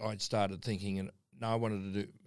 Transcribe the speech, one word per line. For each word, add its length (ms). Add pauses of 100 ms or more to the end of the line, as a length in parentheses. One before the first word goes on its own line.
I 140
started 460
thinking, 340
and 140 (280)
no, 100
I 60
wanted 380
to 100
do, 80 (160)